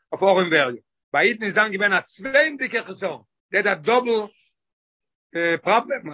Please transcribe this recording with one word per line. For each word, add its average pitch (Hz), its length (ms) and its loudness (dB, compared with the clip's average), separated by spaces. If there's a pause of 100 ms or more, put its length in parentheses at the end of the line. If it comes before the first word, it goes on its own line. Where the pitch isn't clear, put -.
(120)
of 156 80 -8
Orem 185 300 4
Ve'ayim. 135 320 0 (300)
By 143 140 2
Eden 220 220 -2
is 202 80 -4
Dan 214 160 2
given 196 220 -2
a 175 100 2
zwei 269 540 0
dicke 233 260 -6
Chesron. 180 420 -10 (260)
They - 60 0
had 202 100 0
a 190 80 0
double, 220 540 0 (1040)
uh, 170 220 0
problem, 196 560 -2